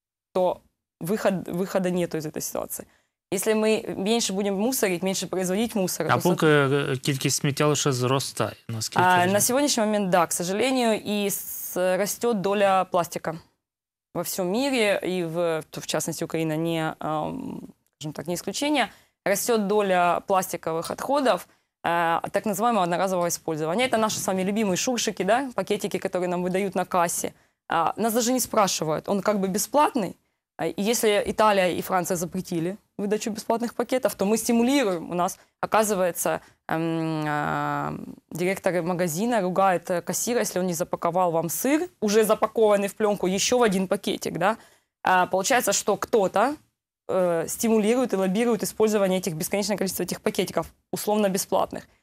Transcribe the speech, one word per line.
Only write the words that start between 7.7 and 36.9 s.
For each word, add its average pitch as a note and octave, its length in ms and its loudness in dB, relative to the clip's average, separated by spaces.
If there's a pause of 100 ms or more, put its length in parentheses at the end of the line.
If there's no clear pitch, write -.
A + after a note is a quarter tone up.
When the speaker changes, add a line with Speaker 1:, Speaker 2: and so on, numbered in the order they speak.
Speaker 2:
зростає, B2+ 640 0 (140)
наскільки A2+ 360 0
Speaker 1:
А, F3+ 60 6
Speaker 2:
я F3+ 140 6
Speaker 1:
на F#3 40 2
Speaker 2:
знаю. G3+ 120 2
Speaker 1:
сегодняшний B3 440 2
момент, G#3 240 0
да, F3 160 4
к D#3+ 80 -4
сожалению, A3+ 720 0
и G3+ 240 0
с-, - 680 -4
растет G#3 440 -2
доля F#3+ 500 2
пластика E3+ 440 -2 (800)
во E3+ 80 -4
всем F3+ 280 -4
мире, A#3 560 2
и F3+ 180 -2
в, E3 460 -2
в - 160 -12
частности, D#3+ 380 -4
Украина D#3+ 320 -2
не, E3 420 -2
ам, D#3 640 -6 (380)
скажем D3+ 140 -10
так, D3+ 140 -10
не F3 60 -4
исключение. A#3 560 -2 (360)
Растет G3+ 420 0
доля F#3 600 2
пластиковых F3 640 -2
отходов, B3+ 560 0 (380)
э, E3+ 340 2 (120)
так G3+ 140 -2
называемого G#3 380 2
одноразового F3 440 0
использования. E3 600 -2
Это B3 100 0
наши A3 220 0
с - 80 -6
вами F#3+ 160 0
любимые G3+ 340 0
шуршики, A3+ 480 -2
да, B3 300 2
пакетики, F#3+ 440 -4
которые F3+ 300 -2
нам F3+ 140 -2
выдают F#3 320 -2
на F3+ 100 0
кассе. - 480 -2 (360)
А, D#3+ 280 2
нас A3 160 0
даже A#3 200 2
не B3+ 60 2
спрашивают, F3+ 720 0
он G3+ 120 0
как G#3 180 0
бы F#3+ 80 -2
бесплатный. G#3+ 680 0 (420)
А, E3 100 -2
и - 140 -4 (100)
если G#3+ 360 2
Италия G#3 400 4 (100)
и - 40 -6
Франция F#3 360 -2
запретили F3 600 -4 (200)
выдачу G#3 340 -2
бесплатных A3+ 440 -6
пакетов, B3+ 400 -2
то F#3+ 100 0
мы G#3+ 120 2
стимулируем. A#3 720 2
У - 20 -8
нас, F3 260 -2 (220)
оказывается, F3+ 800 0 (300)
эм, D#3+ 580 -2